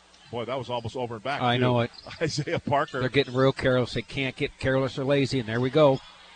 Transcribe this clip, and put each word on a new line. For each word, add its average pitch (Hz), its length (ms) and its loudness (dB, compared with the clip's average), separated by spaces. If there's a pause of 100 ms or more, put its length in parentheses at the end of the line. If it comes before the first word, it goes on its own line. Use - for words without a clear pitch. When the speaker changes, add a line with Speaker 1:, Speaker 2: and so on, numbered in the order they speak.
(300)
Speaker 1:
Boy, 117 160 -8
that 123 120 -6
was 123 120 -8
almost 120 260 -6
over 120 200 -6
and 107 80 -12
back, 135 180 -4
Speaker 2:
I 120 140 2
Speaker 1:
too. 127 60 0
Speaker 2:
know 123 180 4
it. 117 120 0 (140)
Speaker 1:
<laughs> - 160 -16
Isaiah 165 380 -2
Parker. 143 400 0
Speaker 2:
They're 127 100 -2
getting 131 240 0
real 131 200 4
careless. 127 400 0
They 123 100 -4
can't 135 320 -6
get - 240 -6
careless 135 400 0
or 135 60 -4
lazy, 139 340 2
and 110 100 -4
there 117 120 0
we 131 100 0
go. 139 280 6 (360)